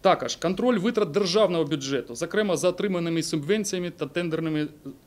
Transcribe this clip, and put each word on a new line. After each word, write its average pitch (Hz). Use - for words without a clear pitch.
Також 156
контроль 208
витрат 208
державного 180
бюджету, 135
зокрема 180
за 156
отриманими 170
субвенціями 175
та 156
тендерними 156